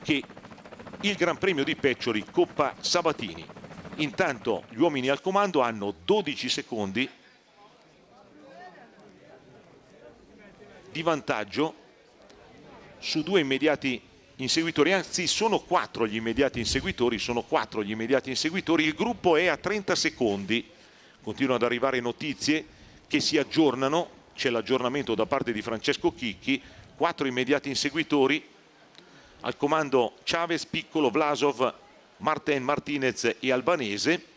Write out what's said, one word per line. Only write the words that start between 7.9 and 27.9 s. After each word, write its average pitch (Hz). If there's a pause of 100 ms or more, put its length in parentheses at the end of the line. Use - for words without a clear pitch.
di 147
vantaggio 139 (1200)
su -
due 180
immediati 135 (360)
inseguitori, 165
anzi 180
sono 208
quattro 117
gli 104
immediati 113
inseguitori, 120
sono 120
quattro 110
gli 101
immediati 117
inseguitori, 160
il 156
gruppo 196
è 175
a 151
trenta 196
secondi, 113 (540)
continuano 123
ad 113
arrivare 123
notizie 147 (420)
che 147
si 147
aggiornano 139 (260)
C'è -
l'aggiornamento 120
da 107
parte 131
di 107
Francesco 117
Chicchi, 127 (340)
quattro 160
immediati 127
inseguitori, 143 (1000)